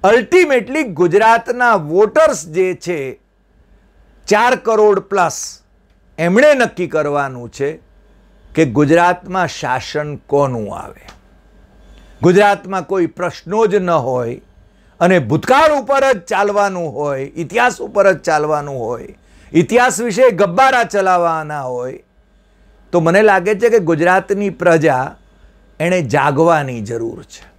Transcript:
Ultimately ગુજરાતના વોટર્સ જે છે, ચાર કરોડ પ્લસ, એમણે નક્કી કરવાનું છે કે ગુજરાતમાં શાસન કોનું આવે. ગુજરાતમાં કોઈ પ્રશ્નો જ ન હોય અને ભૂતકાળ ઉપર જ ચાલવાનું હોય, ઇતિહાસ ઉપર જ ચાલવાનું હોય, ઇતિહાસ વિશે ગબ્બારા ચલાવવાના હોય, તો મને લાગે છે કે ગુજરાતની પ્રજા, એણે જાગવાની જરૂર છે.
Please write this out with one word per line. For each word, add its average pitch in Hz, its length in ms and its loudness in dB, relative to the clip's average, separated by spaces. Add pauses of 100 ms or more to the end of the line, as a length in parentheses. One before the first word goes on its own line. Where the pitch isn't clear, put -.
Ultimately 254 760 2
ગુજરાતના 226 920 2
વોટર્સ 196 720 0
જે 180 280 -2
છે, 147 460 -8 (1080)
ચાર 233 280 2
કરોડ 214 420 2
પ્લસ, - 600 -4 (600)
એમણે 220 360 4
નક્કી 214 320 -2
કરવાનું 139 640 -4
છે 139 280 -6 (760)
કે 156 100 4
ગુજરાતમાં 170 800 2
શાસન 143 720 -6
કોનું 123 600 -2
આવે. - 220 -16 (1200)
ગુજરાતમાં 190 640 2
કોઈ 185 200 -2
પ્રશ્નો 180 600 -4
જ 180 80 -2
ન 185 160 0
હોય 127 500 -2 (600)
અને 180 180 4
ભૂતકાળ 247 540 2
ઉપર 269 400 0
જ 214 60 0
ચાલવાનું 196 760 -2
હોય, 139 420 -6
ઇતિહાસ 220 440 -2
ઉપર 196 320 2
જ 180 40 0
ચાલવાનું 151 640 -2
હોય, 117 300 -8 (440)
ઇતિહાસ 220 480 2
વિશે 240 300 2
ગબ્બારા 233 540 2
ચલાવવાના 170 760 -2
હોય, 127 380 -10 (920)
તો 175 80 2
મને 170 220 2
લાગે 196 320 2
છે 226 140 0
કે 226 100 4
ગુજરાતની 180 720 0
પ્રજા, 151 680 0 (640)
એણે 175 220 0
જાગવાની 143 800 0
જરૂર 113 420 -8
છે. - 240 -20 (120)